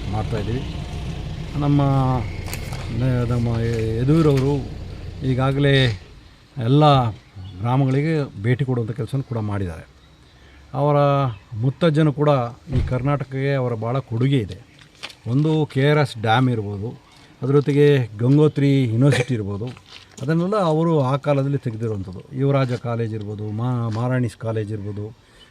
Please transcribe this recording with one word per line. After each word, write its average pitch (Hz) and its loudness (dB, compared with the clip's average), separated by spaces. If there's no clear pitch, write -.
ಮಾಡ್ತಾಯಿದ್ದೀವಿ. 107 -4
ನಮ್ಮ 143 4
ನ-, 123 0
ನಮ್ಮ 120 0
ಯದುವೀರವರು 143 2
ಈಗಾಗಲೇ 131 2
ಎಲ್ಲ 135 4
ಗ್ರಾಮಗಳಿಗೆ 135 0
ಭೇಟಿ 127 2
ಕೊಡುವಂಥ 120 -2
ಕೆಲಸವನ್ನು 127 -6
ಕೂಡ 117 -4
ಮಾಡಿದ್ದಾರೆ. 98 -6
ಅವರ 143 2
ಮುತ್ತಜ್ಜನು 147 2
ಕೂಡ 147 0
ಈ 123 0
ಕರ್ನಾಟಕಕ್ಕೆ 135 -2
ಅವರ 127 -2
ಭಾಳ 117 -4
ಕೊಡುಗೆ 131 0
ಇದೆ. 92 -6
ಒಂದು 151 2
ಕೆ 135 2
ಆರ್ 151 4
ಎಸ್ 127 -2
ಡ್ಯಾಮ್ 117 4
ಇರ್ಬೋದು, 107 -4
ಅದ್ರ 135 2
ಜೊತೆಗೆ 143 4
ಗಂಗೋತ್ರಿ 139 4
ಯೂನಿವರ್ಸಿಟಿ 123 2
ಇರ್ಬೋದು, 101 -4
ಅದನ್ನೆಲ್ಲ 165 0
ಅವರು 165 2
ಆ 131 0
ಕಾಲದಲ್ಲಿ 139 0
ತೆಗೆದಿರುವಂಥದ್ದು. 107 -6
ಯುವರಾಜ 135 2
ಕಾಲೇಜ್ 117 -4
ಇರ್ಬೋದು, 107 -8
ಮಾ-, 117 -2
ಮಹಾರಾಣೀಸ್ 123 -2
ಕಾಲೇಜ್ 110 -6
ಇರ್ಬೋದು, 104 -8